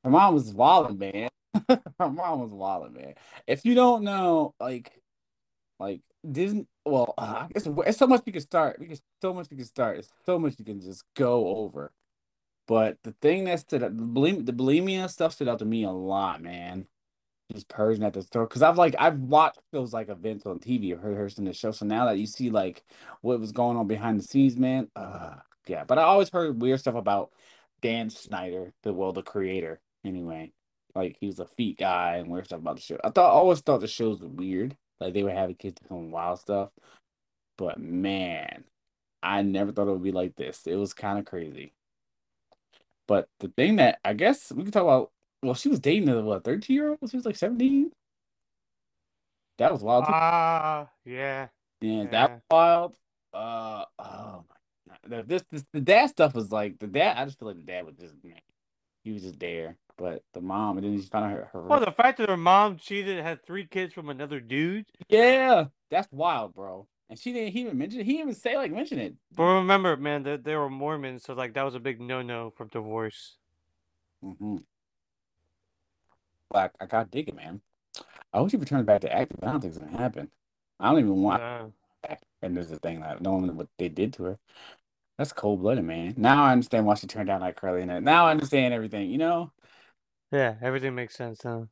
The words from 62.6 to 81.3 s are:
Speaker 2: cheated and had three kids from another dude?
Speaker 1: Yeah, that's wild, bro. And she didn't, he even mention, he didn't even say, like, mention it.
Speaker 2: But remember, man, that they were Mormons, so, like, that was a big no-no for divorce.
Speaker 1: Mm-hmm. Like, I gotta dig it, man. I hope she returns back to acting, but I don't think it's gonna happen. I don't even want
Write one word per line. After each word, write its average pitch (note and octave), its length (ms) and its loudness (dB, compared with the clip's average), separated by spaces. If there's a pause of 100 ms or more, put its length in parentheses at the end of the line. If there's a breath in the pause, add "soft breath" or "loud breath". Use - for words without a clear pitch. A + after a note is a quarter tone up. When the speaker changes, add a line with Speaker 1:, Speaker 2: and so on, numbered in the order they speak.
Speaker 2:
cheated G3 400 -6
and D#3+ 100 -6
had E3 180 -10
three F#3 220 -10
kids F#3 260 -8
from D3+ 160 -12
another C#3+ 300 -8
dude? D#3 480 -4 (220)
Speaker 1:
Yeah, A#3+ 580 6 (240)
that's F3+ 200 -2
wild, C#3 440 -2
bro. G2 320 -14 (220)
And A2 100 -18
she B3 120 -10
didn't, A3 220 -6
he B3 80 -4
even G3+ 160 -6
mention, G3+ 220 -6
he A3 140 -2
didn't D#4+ 80 -2
even C4+ 120 -6
say, A#3+ 240 -4
like, C#4 140 -4
mention B3 260 -6
it. G#2+ 180 -8 (200)
Speaker 2:
But D#3+ 80 2
remember, F#3 540 4
man, C#3+ 260 -4
that C#3 220 -6
they D3+ 100 -4
were D3 140 -2
Mormons, C3+ 540 -6
so, C3+ 120 -12
like, B2 180 -8
that C3+ 100 -2
was C3 120 -4
a B2+ 40 -8
big A#2+ 220 -8
no-no A#2+ 560 -8
for A#2 80 -12
divorce. A2 720 -8 (840)
Speaker 1:
Mm-hmm. G2 340 -10 (1900)
Like, F#2+ 280 0
I G2 60 -10
gotta A2 240 -2
dig C#3+ 200 -6
it, D2+ 60 -14
man. E2+ 260 -14 (720 loud breath)
I G#2+ 60 2
hope F#3+ 120 4
she B3+ 60 2
returns C#3 280 0
back G#2 160 6
to - 120 -4
acting, A#2+ 260 -2
but A#2+ 100 -4
I - 20 -2
don't - 100 -2
think D#2+ 140 -8
it's - 80 -14
gonna D#2+ 140 -10
happen. B2+ 340 -6 (480)
I A#3 100 2
don't D#4 100 6
even G2 220 2
want G2+ 200 2